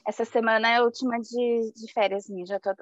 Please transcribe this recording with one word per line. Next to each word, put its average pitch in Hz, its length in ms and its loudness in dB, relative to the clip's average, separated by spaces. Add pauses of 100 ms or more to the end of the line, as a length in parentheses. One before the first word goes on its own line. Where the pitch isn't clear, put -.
essa 226 180 -4
semana 226 440 2
é 233 80 4
a 240 60 4
última 240 360 0
de, 233 560 0
de 220 160 -16
férias 202 380 0
minha. 180 160 -8
Já 196 140 -4
tô, 196 220 -4